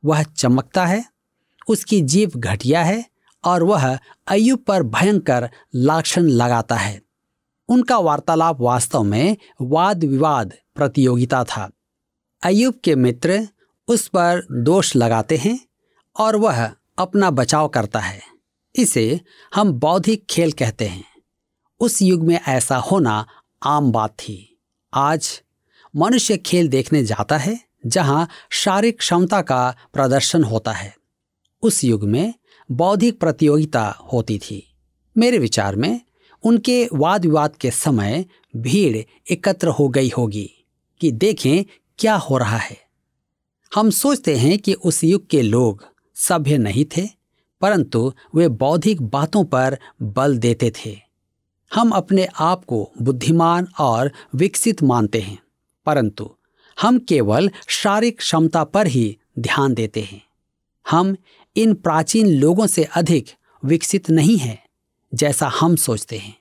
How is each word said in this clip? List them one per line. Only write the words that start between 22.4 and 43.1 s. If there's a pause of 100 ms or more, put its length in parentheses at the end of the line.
ऐसा
होना (380)
आम
बात
थी। (340)
आज (540)
मनुष्य
खेल
देखने
जाता
है (260)
जहां (240)
शारीरिक
क्षमता
का (180)
प्रदर्शन
होता
है। (680)
उस
युग
में (380)
बौद्धिक
प्रतियोगिता (260)
होती
थी। (540)
मेरे
विचार
में (420)
उनके
वाद
विवाद
के
समय (300)
भीड़ (320)
एकत्र
हो
गई
होगी (520)
कि
देखें (360)
क्या
हो
रहा
है। (960)